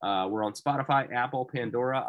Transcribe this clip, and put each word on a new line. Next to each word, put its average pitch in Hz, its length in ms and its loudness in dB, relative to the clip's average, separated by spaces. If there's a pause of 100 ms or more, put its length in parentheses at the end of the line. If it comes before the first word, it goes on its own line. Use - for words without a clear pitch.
Uh, 95 280 0
we're 107 140 0
on 107 100 0
Spotify, 139 600 0
Apple, 127 320 0
Pandora, 127 640 0